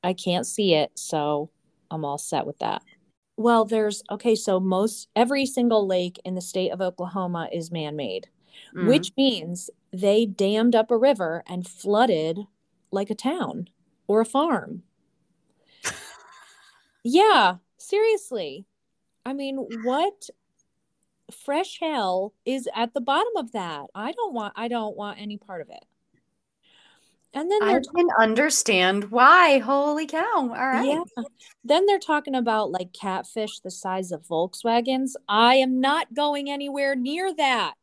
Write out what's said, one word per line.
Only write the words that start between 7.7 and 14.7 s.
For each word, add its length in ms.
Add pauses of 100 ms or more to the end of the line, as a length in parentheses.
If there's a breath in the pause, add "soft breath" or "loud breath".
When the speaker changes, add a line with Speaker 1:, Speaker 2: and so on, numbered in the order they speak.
Speaker 1:
man-made, 580 (460 soft breath)
Speaker 2:
Mm-hmm. 140
Speaker 1:
which 280
means 540 (220)
they 340
dammed 480
up 160
a 60
river 500
and 200
flooded, 760 (500)
like, 200
a 40
town 540 (400)
or 120
a 60
farm. 560 (1000 soft breath)